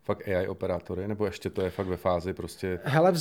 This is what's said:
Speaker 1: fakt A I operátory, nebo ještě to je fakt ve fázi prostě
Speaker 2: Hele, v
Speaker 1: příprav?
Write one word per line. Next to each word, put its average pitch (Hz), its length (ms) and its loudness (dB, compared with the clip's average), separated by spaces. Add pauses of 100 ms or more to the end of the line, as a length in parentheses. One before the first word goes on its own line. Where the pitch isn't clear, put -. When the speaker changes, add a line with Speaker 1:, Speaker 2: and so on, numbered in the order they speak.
Speaker 1:
fakt - 240 -4
A 92 160 2
I 95 40 -2
operátory, 92 600 -4
nebo 104 180 -2
ještě 95 240 -2
to 98 120 -4
je 92 80 2
fakt 95 180 -2
ve 90 100 0
fázi 90 360 2
prostě 87 500 -4
Speaker 2:
Hele, 160 280 6
v - 20 6
Speaker 1:
příprav? - 80 0